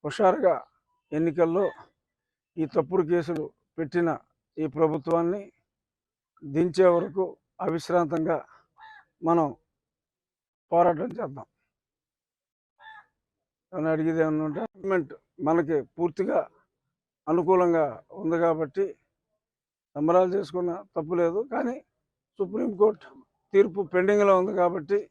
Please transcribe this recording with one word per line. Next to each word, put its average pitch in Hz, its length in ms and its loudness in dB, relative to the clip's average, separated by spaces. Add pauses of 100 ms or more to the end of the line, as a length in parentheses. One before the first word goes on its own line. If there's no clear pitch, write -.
హుషారుగా 185 500 4 (600)
ఎన్నికల్లో 165 460 0 (960)
ఈ 160 40 0 (100)
తప్పుడు 175 360 0
కేసులు 165 340 -2 (340)
పెట్టిన 165 300 -2 (540)
ఈ - 20 -2 (120)
ప్రభుత్వాన్ని 165 680 0 (1120)
దించే 175 300 4 (100)
వరకు 170 280 -2 (420)
అవిశ్రాంతంగా 160 720 -2 (920)
మనం 165 180 2 (1300)
పోరాటం 170 360 4 (100)
చేద్దాం. 139 280 -10 (2250)
ఏమైనా 160 220 -4
అడిగేది 160 300 -2
ఏమైనా 156 240 -2
ఉంటే, 151 180 -6
గవర్నమెంట్ 185 460 -4 (360)
మనకి 165 280 2 (200)
పూర్తిగా 175 420 -2 (920)
అనుకూలంగా 175 560 2 (360)
ఉంది 165 220 -2
కాబట్టి 160 400 0 (1080)
సంబరాలు 170 420 2
చేసుకున్న 180 360 -4 (240)
తప్పు 165 240 -4
లేదు. 170 200 0 (140)
కానీ 247 220 -4 (640)
సుప్రీంకోర్టు 208 680 0 (440)
తీర్పు 196 280 4 (140)
పెండింగ్లో 196 460 4
ఉంది 196 220 -2
కాబట్టి 175 360 0 (120)